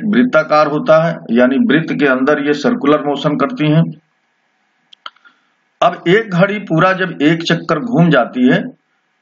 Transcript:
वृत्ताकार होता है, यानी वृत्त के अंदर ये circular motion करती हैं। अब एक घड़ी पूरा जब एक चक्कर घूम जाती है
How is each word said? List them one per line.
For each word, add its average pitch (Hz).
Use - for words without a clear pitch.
वृत्ताकार 147
होता 151
है, 165
यानी 123
वृत्त 135
के 143
अंदर 139
ये 147
circular 135
motion 147
करती 147
हैं। 160
अब 175
एक 214
घड़ी 202
पूरा 180
जब 180
एक 165
चक्कर 165
घूम 139
जाती 127
है 226